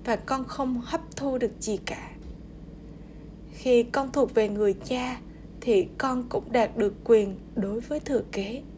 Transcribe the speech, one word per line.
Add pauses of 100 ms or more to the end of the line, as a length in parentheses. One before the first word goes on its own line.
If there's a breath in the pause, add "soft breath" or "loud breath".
và
con
không
hấp (140)
thu
được
gì
cả. (1400 loud breath)
Khi
con
thuộc
về
người
cha, (400 loud breath)
thì (100)
con
cũng
đạt
được (100)
quyền (180)
đối
với
thừa
kế. (140)